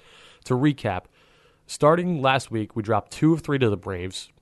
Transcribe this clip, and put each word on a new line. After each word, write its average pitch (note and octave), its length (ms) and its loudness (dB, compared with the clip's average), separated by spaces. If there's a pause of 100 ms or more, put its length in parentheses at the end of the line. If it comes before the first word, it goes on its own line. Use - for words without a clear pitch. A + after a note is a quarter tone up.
(440)
To - 100 -4
recap, B2+ 520 -2 (600)
starting E3+ 560 0
last C3 300 0
week, A2 240 -4
we A2+ 80 -2
dropped G2+ 300 -2
two D#3 200 4
of D#3 80 0
three D3 160 -4
to B2 140 2
the G2+ 40 0
Braves F#2 540 -10 (120)